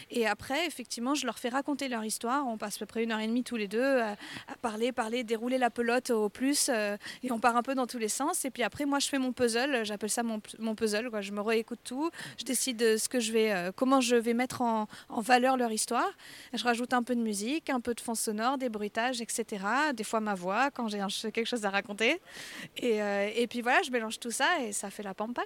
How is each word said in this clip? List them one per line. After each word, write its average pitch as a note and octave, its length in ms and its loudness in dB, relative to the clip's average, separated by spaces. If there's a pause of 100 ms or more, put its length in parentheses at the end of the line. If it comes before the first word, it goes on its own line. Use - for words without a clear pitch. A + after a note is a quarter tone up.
(120)
Et A#3 160 2
après, C4+ 380 0
effectivement, B3+ 500 -2
je C4 100 -2
leur A#3 120 -2
fais B3 120 -4
raconter C#4 380 -2
leur A#3 180 -2
histoire. B3 420 -2
On A3+ 100 -4
passe G#3 200 -6
à - 20 -8
peu G#3+ 60 -8
près A3+ 180 -2
une A3+ 80 0
heure G#3+ 80 0
et A3 80 -2
demie A#3+ 160 2
tous A#3+ 140 -4
les G#3 100 -2
deux B3 320 4
à, A3 120 0
à - 500 -12
parler, A3+ 300 0
parler, A#3+ 320 -2
dérouler A#3 340 0
la B3 120 4
pelote A#3+ 400 0
au G#3+ 200 2
plus, C#4 400 2
euh, G#3+ 280 0 (260)
et B3+ 80 -2
on A#3 80 -2
part A#3 180 4
un A#3+ 60 4
peu C4 120 -2
dans B3+ 120 2
tous B3 120 -8
les G#3+ 100 -2
sens. D4 360 -2
Et C4 60 -4
puis A#3+ 120 -2
après, A3 220 0
moi, C#4 140 2
je - 80 2
fais C#4 120 0
mon B3+ 140 0
puzzle. A#3+ 500 2
J'appelle G#3 260 -4
ça A#3+ 140 0
mon, A3 180 -4 (180)
mon A3 160 -2
puzzle, A3 340 0
quoi. G#3+ 120 -4
Je G3 100 -8
me G#3 100 -2
réécoute A3+ 420 0
tout. C#4+ 260 -2 (280)
Je - 80 -10
décide B3 320 0
de A3 200 6
ce - 120 -2
que B3+ 100 2
je A3 120 0
vais, A3 200 4
euh, F3+ 240 0
comment C4 260 4
je A#3+ 140 4
vais A#3 180 4
mettre B3 280 0
en, A3+ 260 2 (220)
en - 120 -2
valeur B3+ 360 6
leur A#3+ 140 2
histoire. A#3+ 380 0 (440)
Je A3 100 -4
rajoute A#3+ 300 0
un B3 100 4
peu B3 120 -2
de A#3+ 60 2
musique, A3 480 -2
un C4 100 0
peu A#3 140 -2
de A3+ 60 -10
fond A3+ 160 -4
sonore, A3+ 420 0
des B3+ 120 -2
bruitages, A3+ 520 -2
et A3+ 60 -8
cetera. A#3 680 0
Des A3 100 -4
fois, A3+ 160 0
ma G#3+ 160 0
voix, G3 360 2
quand A#3+ 160 -4
j'ai G#3 120 -4
un G3 100 0
ch-, G#3+ 240 -4
quelque A3+ 140 0
chose A3 180 -2
à G3+ 40 0
raconter. G3+ 520 2 (560)
Et, A3 240 2
euh, G3+ 340 0
et A#3+ 120 2
puis A#3+ 140 -6
voilà, B3+ 220 4
je C#4+ 80 -6
mélange A3 280 -2
tout A#3+ 120 -6
ça D#4 300 2
et A3 100 -4
ça G3+ 180 -4
fait G#3 140 -10
la G3 100 -6
pampa, A#3+ 320 -4